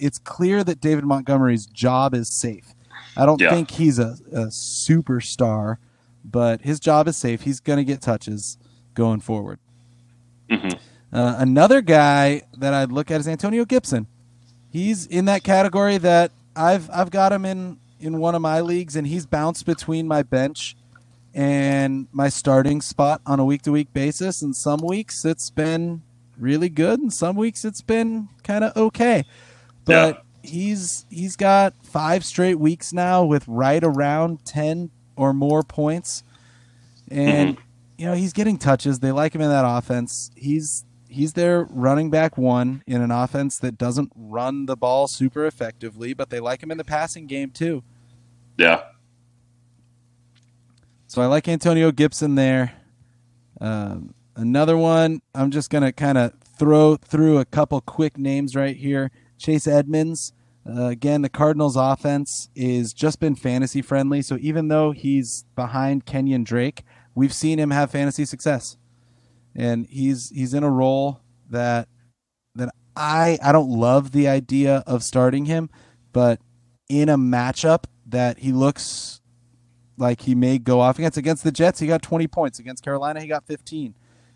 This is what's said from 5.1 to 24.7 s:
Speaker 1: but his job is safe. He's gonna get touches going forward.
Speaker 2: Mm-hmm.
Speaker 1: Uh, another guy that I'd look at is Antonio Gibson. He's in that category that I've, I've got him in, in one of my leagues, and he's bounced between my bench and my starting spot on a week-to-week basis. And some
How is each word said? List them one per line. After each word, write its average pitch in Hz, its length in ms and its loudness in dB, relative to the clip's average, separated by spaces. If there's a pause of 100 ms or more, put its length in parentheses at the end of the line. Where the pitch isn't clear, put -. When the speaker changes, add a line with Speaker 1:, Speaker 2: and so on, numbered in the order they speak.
Speaker 1:
but 117 380 0
his 147 180 -4
job 156 260 4
is 165 100 -2
safe. 117 260 -4
He's 135 180 -4
gonna 143 240 0
get 135 180 -4
touches 107 560 -6 (360)
going 113 260 0
forward. 101 400 -8 (920)
Speaker 2:
Mm-hmm. 90 260 -2 (400)
Speaker 1:
Uh, 120 220 0
another 151 440 6
guy 147 600 4 (160)
that 139 160 0
I'd 135 160 0
look 147 220 -4
at 156 80 0
is 147 80 -6
Antonio 208 360 -2
Gibson. 139 440 0 (640)
He's 185 360 -4
in 180 200 0
that 196 180 2
category 196 540 4
that 170 340 4 (240)
I've, 170 340 2
I've 175 220 -2
got 196 200 4
him 190 120 -2
in, 185 340 -6 (220)
in 160 180 -6
one 170 160 0
of 165 80 -2
my 160 180 0
leagues, 170 360 -4
and 151 100 -2
he's 156 200 -4
bounced 156 380 -4
between 160 440 -4
my 151 160 2
bench 135 500 -4 (600)
and 139 760 0
my 139 180 0
starting 139 520 2
spot 147 440 0
on 139 140 0
a 135 60 2
week-to-week 143 480 0
basis. 151 500 -4
And 139 140 -6
some 147 240 -2